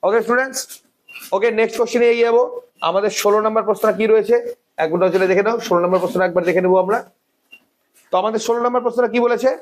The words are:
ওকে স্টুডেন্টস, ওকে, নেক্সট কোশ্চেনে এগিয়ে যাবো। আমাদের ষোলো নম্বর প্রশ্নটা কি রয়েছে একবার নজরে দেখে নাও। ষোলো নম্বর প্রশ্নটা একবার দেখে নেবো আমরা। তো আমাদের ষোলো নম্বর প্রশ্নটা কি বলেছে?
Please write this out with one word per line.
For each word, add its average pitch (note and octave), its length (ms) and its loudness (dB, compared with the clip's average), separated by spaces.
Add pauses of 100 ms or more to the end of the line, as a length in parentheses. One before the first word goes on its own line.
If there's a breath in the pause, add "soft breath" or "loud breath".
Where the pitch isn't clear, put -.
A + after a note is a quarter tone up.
ওকে G3+ 220 2
স্টুডেন্টস, B3+ 340 -2 (760)
ওকে, G3+ 120 2 (120)
নেক্সট A3+ 200 0
কোশ্চেনে A#3+ 340 2
এগিয়ে A#3 160 2
যাবো। A#3 140 4 (460)
আমাদের G3 220 0 (100)
ষোলো G#3 240 2
নম্বর A3 220 0
প্রশ্নটা G#3+ 320 0
কি A3 80 0
রয়েছে G#3+ 280 4 (460)
একবার E3 220 -2
নজরে F#3 280 2
দেখে G3 160 2
নাও। A#3 100 -2 (100)
ষোলো F3 160 2
নম্বর F3+ 180 0
প্রশ্নটা F#3 260 -2
একবার F3 220 -2
দেখে F3 160 0
নেবো F#3 180 4
আমরা। G3 160 -2 (1120)
তো - 100 -4
আমাদের A3 240 -2
ষোলো A#3 200 0
নম্বর B3 200 0
প্রশ্নটা A#3+ 280 0
কি A#3+ 140 0
বলেছে? A#3+ 220 0 (120)